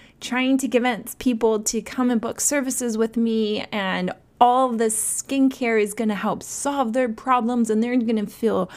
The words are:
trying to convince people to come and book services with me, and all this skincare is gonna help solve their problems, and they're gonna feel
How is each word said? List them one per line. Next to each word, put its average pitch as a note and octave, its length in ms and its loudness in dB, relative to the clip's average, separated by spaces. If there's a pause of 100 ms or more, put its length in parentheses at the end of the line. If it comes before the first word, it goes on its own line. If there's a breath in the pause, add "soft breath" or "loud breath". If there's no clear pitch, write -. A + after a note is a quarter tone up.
(200 loud breath)
trying B3+ 380 0
to C4+ 100 -2
convince A#3+ 480 0
people A3 480 2
to A3 180 -2
come B3 280 -2
and A#3 100 2
book - 200 -6
services B3+ 560 -2
with A3 200 0
me, A3 560 0
and F3+ 400 -2 (280)
all B3+ 280 4
this A3+ 540 -2
skincare C4 580 2
is G#3 140 0
gonna G#3+ 200 0
help G3 280 -2
solve C#4 500 -4
their B3+ 160 2
problems, A#3+ 640 0
and G#3+ 120 2
they're B3 140 0
gonna A3 300 0
feel G3 500 0